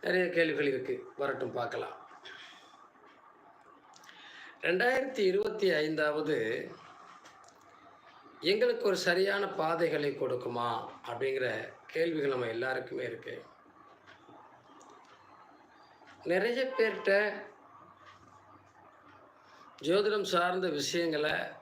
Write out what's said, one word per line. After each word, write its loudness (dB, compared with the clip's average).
நிறைய 2
கேள்விகள் 2
இருக்கு, -2
வரட்டும் -2
பார்க்கலாம். -6
ரெண்டாயிரத்தி 2
இருபத்தி 2
ஐந்தாவது 0
எங்களுக்கு 2
ஒரு 4
சரியான 2
பாதைகளை 0
கொடுக்குமா -2
அப்படிங்கிற -2
கேள்விகள் 0
நம்ம 0
எல்லாருக்குமே -4
இருக்கு. -10
நிறைய 0
பேர்கிட்ட 2
ஜோதிடம் 2
சார்ந்த 2
விஷயங்களை 0